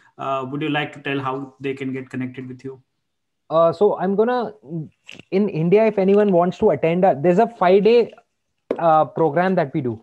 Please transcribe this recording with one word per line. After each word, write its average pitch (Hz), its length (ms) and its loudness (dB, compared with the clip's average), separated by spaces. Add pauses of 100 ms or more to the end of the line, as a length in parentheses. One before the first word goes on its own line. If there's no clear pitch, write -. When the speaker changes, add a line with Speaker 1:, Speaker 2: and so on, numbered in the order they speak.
(180)
Speaker 1:
uh, 135 320 -6
would 147 120 -8
you 156 80 -4
like 147 240 -4
to 147 80 -20
tell 139 180 -6
how 135 400 -8
they 135 140 -6
can 135 200 -8
get 131 160 -12
connected 127 380 -10
with 127 160 -18
you? 135 180 -16 (680)
Speaker 2:
Uh, 165 220 2
so 208 280 0
I'm 190 160 -2
gonna, 233 380 -2 (760)
in 196 180 0
India, 175 360 2
if 214 120 -2
anyone 196 340 2
wants 175 280 2
to 208 120 2
attend, 165 340 0
uh, 180 120 4
there's 175 220 2
a 226 80 2
five-day, 220 640 2 (680)
uh, 156 260 4
program 165 500 0
that 156 180 -2
we 160 80 -2
do, 117 220 -6